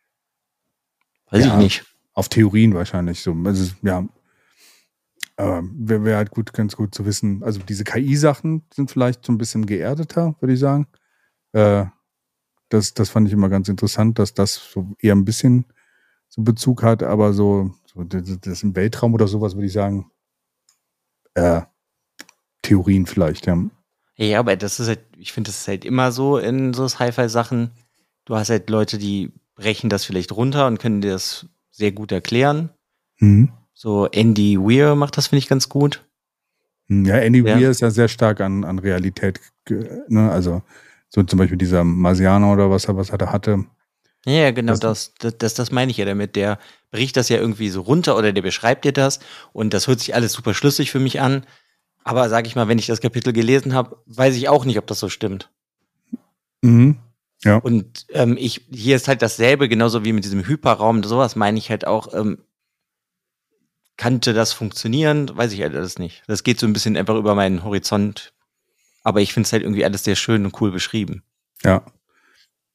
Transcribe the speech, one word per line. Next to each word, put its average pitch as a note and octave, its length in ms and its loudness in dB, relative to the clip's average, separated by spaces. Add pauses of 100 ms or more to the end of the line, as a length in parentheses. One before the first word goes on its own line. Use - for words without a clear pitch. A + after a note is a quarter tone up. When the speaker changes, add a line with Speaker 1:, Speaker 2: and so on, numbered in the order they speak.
(1300)
Speaker 1:
weiß A2 140 4
ich B2+ 80 4
Speaker 2:
Ja, G2+ 60 4
Speaker 1:
nicht. G2+ 260 2 (300)
Speaker 2:
auf G2 140 -4
Theorien G#2+ 460 4
wahrscheinlich F2 480 -4
so. E2+ 220 -4
Also, F#2+ 280 -2 (100)
ja. F#2 240 -2 (1300)
Aber F#2 260 -4 (120)
wär, A2 300 -2
wär A2 120 0
halt G#2 140 -4
gut, - 240 -8
ganz G#2+ 220 -4
gut G#2 180 -6
zu G2+ 100 -10
wissen. G2+ 380 -4
Also G#2 180 -6
diese G2+ 240 -8
K-I-Sachen D3 880 0
sind C#3 180 -4
vielleicht B2 340 -2
so B2 80 -2
ein A2 60 2
bisschen A2 280 -4
geerdeter, D3+ 760 -4
würde C3 140 2
ich B2+ 60 0
sagen. C#3 260 0 (640)
Äh, G2+ 340 4 (840)
das, G#2+ 240 0
das G#2 160 -2
fand G#2+ 180 2
ich G2 60 0
immer G2 160 2
ganz G2 180 0
interessant, G#2+ 500 0
dass G2+ 160 0
das G2+ 200 0 (180)
so G2 260 -8
eher G#2 160 4
ein G2 120 4
bisschen B2 400 2 (640)
so - 140 -8
Bezug A#2 400 0
hat, A2+ 200 2
aber G#2 320 2
so, G2+ 380 2 (200)
so F2 120 -14
das, F#2 360 -8
das F#2 220 -10
im G2+ 140 -2
Weltraum A2+ 380 0
oder A2 140 2
sowas, G#2 260 -2
würde G2+ 120 -6
ich F#2 80 -6
sagen, G2+ 360 -4 (1200)
äh, E2+ 280 2 (1000)
Theorien F#2+ 440 2
vielleicht, E2 400 -4
ja. F2 160 0 (540)
Speaker 1:
Ja, G#2+ 240 0
aber G#2+ 160 0
das G2 240 -8
ist A#2 80 -2
halt, A2+ 120 -4 (180)
ich - 140 -16
finde, G#2 180 -6
das G2 100 -12
ist - 80 -10
halt G2 160 -6
immer B2+ 260 0
so C3+ 280 -2
in B2+ 340 -2
so B2+ 160 -4
Sci-Fi-Sachen. A#2+ 840 -2 (540)
Du A#2 120 -6
hast G#2+ 140 -2
halt G#2+ 200 -2
Leute, G#2+ 280 -2
die G2+ 340 -6 (220)
brechen G#2+ 360 -4
das G2 140 -2
vielleicht F2+ 280 -6
runter C3+ 340 0
und A2+ 120 -2
können G#2 240 -2
dir G2 100 -2
das - 340 -8 (240)
sehr G#2 220 -2
gut G#2 200 -10
erklären. C#3+ 580 -2 (500)
Speaker 2:
Mhm. G#2 320 8 (220)
Speaker 1:
So G2+ 320 -2
Andy G#2 520 2
Weir C3 360 4
macht C#3+ 240 -2
das, D3 100 -2
finde C#3+ 120 2
ich, - 80 -8
ganz C3+ 200 0
gut. C#3+ 340 0 (840)
Speaker 2:
Hm, G2+ 160 2
ja, G2 120 2
Andy B2 280 4
Speaker 1:
Ja. A2 140 4
Speaker 2:
Weir C3 120 6
ist B2 120 0
ja A#2 80 4
sehr A2 180 2
stark G#2+ 320 0
an, G2 240 -2
an F#2 140 -4
Realität F#2 640 -4 (260)
ge-, A2+ 420 -6
ne, A2 220 4
also F2 320 -2 (460)
so G#2 140 2
zum F#2 160 0
Beispiel F2+ 200 0
dieser F2+ 260 2
Marsianer F#2 680 2
oder G2 180 4
was F#2+ 160 0
er, G2 100 -2
was F#2+ 140 -6
er G2+ 80 -4
da F#2+ 140 -2
hatte. G#2 320 -2 (600)
Speaker 1:
Ja, C3 80 0
ja, D3+ 180 4
genau A#2 220 0
Speaker 2:
Das A2 80 0
Speaker 1:
das, A2 380 -4
das, A2+ 200 -6
das, A2+ 160 -2
das B2 160 -6
meine C3 200 0
ich A2+ 80 -6
ja G2+ 60 -4
damit. G2+ 320 -4
Der G2+ 220 -2 (320)
bricht A2 260 -4
das B2 120 0
ja A#2 100 2
irgendwie G#2+ 300 -4
so F#2 140 -6
runter C#3 340 2
oder G#2+ 160 2
der F#2+ 100 -2
beschreibt A2+ 420 -2
dir C#3+ 80 2
das C#3 280 0 (320)
und G#2+ 220 -2
das G2 140 -2
hört B2 120 0
sich - 140 -8
alles A#2 180 0
super - 220 -4
schlüssig C#3+ 360 0
für C3+ 100 -4
mich C3+ 200 -2
an. C3+ 240 0 (600)
Aber B2 240 0
sag A#2 180 0
ich A2+ 100 -10
mal, A2+ 120 0
wenn A2+ 100 2
ich G#2 80 -2
das A2+ 140 -2
Kapitel B2 320 -2
gelesen B2+ 420 2
hab, B2+ 320 -4
weiß B2+ 300 0
ich C3 120 -2
auch C#3+ 160 4
nicht, A#2 140 0
ob - 80 -6
das G#2 140 -6
so G2+ 80 -4
stimmt. F#2+ 420 -8 (1120)
Speaker 2:
Mhm. B2 360 6 (460)
Ja. G#2 140 4
Speaker 1:
Und, A#2 520 -2
ähm, B2+ 280 2
ich, - 340 -6
hier B2+ 240 2
ist B2 120 -2
halt C3+ 140 2
dasselbe, B2 460 2
genauso A2+ 360 2
wie A2 80 0
mit G#2 120 0
diesem G2 220 -4
Hyperraum, A2+ 580 2
sowas A#2 320 0
meine G#2+ 220 0
ich - 120 -8
halt - 160 -4
auch, A2 280 -4
ähm, G#2 240 -4 (1600)
kannte A#2+ 380 0
das A2 180 0
funktionieren, C#3 840 -2
weiß A2 160 -2
ich G2 100 -8
halt D2 120 -4
alles F2 240 -8
nicht. F2 280 -12
Das G#2+ 160 -6
geht A#2+ 180 0
so A#2 60 0
ein G#2+ 60 4
bisschen G#2 240 0
einfach G2 200 0
über G#2 180 2
meinen F#2+ 300 0
Horizont. G2+ 680 -4 (680)
Aber G#2 180 2
ich G2 120 0
find's - 200 0
halt A2+ 100 0
irgendwie G2+ 220 -2
alles G2 200 -2
sehr G2 120 0
schön A2 280 0
und F#2+ 160 -8
cool G#2 120 0
beschrieben. F#2+ 500 -6 (400)
Speaker 2:
Ja. F#2+ 220 2 (920)